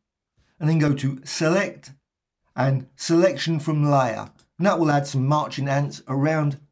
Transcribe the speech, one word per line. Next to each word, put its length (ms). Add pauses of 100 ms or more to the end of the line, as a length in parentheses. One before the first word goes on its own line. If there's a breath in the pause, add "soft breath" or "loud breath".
(580)
and 100
then 100
go 140
to 320
Select 680 (640)
and 320 (100)
Selection 640
from 320
Layer. 380 (300)
And 80
that 120
will 120
add 160
some 200
marching 420
ants 380
around 540 (120)